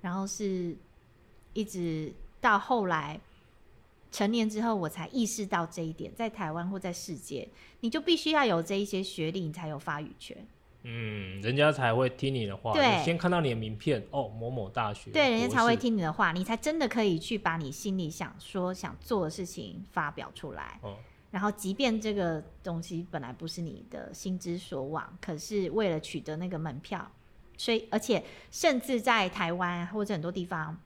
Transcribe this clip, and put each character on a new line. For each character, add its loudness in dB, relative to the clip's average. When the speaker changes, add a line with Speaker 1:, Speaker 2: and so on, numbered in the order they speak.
Speaker 1:
然 -4
后 -2
是 -2
一 0
直 -2
到 8
后 2
来 0
成 2
年 4
之 -2
后， 4
我 0
才 -6
意 2
识 -2
到 2
这 -8
一 -2
点， -8
在 -2
台 -4
湾 -2
或 -4
在 -4
世 -6
界， -8
你 0
就 0
必 6
须 0
要 8
有 6
这 0
一 2
些 0
学 -2
历， -2
你 -2
才 -8
有 -6
话 -4
语 -8
权。 -14
Speaker 2:
嗯， -6
人 2
家 8
才 4
会 6
听 0
你 0
的 -4
话。 -2
Speaker 1:
对。 6
Speaker 2:
你 2
先 2
看 2
到 4
你 4
的 2
名 -4
片， 0
哦， -2
某 -6
某 -4
大 0
学 -12
Speaker 1:
对， 6
人 4
家 2
才 4
会 8
听 2
你 2
的 2
话， 4
Speaker 2:
博 -2
士。 0
Speaker 1:
你 -2
才 0
真 0
的 2
可 2
以 4
去 -2
把 0
你 -4
心 -4
里 -2
想 -8
说、 -2
想 -8
做 0
的 0
事 -6
情 -10
发 0
表 -10
出 -10
来。 -12
Speaker 2:
嗯。 -8
Speaker 1:
然 -2
后 2
即 -4
便 2
这 -2
个 0
东 -4
西 -6
本 -4
来 -10
不 -10
是 -8
你 -8
的 -10
心 -4
之 -4
所 -6
往， -6
可 -6
是 0
为 4
了 2
取 -6
得 -6
那 -4
个 -4
门 -4
票， -8
所 2
以， 2
而 4
且 2
甚 4
至 0
在 4
台 0
湾 0
或 0
者 -2
很 0
多 -2
地 -4
方 -4